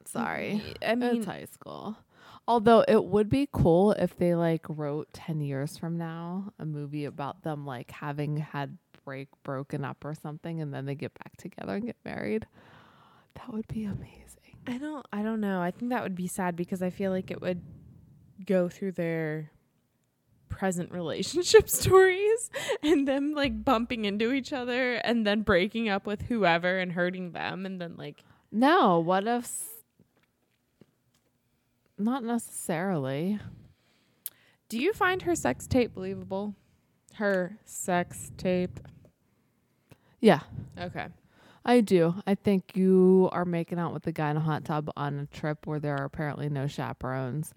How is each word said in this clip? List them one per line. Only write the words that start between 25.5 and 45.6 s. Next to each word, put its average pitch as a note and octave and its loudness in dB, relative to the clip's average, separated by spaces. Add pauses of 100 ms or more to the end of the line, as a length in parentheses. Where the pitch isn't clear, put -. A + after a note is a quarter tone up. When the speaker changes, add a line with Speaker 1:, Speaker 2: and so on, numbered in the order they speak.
Speaker 2:
up G3 -2
with G#3 -4
whoever F3+ 2
and F3+ -4
hurting F3+ -2
them D#3+ -6
and F#3+ -8
then, E3+ -10
like D3 -14 (280)
Speaker 1:
No, A#3+ 6
what F#3 2
if A#3+ -2
s-, - -10 (2250)
not A#3 -2
necessarily. F#3 -4 (1300)
Speaker 2:
Do A3 -6
you F4 0
find F#4 0
her F4 0
sex - -2
tape B3 2
believable? F#3+ -6 (600)
Her G3+ 0
sex - -4
tape? F3+ 0 (1400)
Speaker 1:
Yeah. F3+ 8 (380)
Speaker 2:
Okay. F3 -8 (580)
Speaker 1:
I B3 6
do. F3 4 (120)
I G3 4
think F#3+ 0
you F#3 8
are F3+ -2
making F3 -2
out E3 -4
with E3+ -8
the E3 -2
guy D#3 -2
in D3+ 0
a D#3 2
hot D#3 -2
tub D3+ -2
on C#3+ -4
a C#3+ -6
trip - -6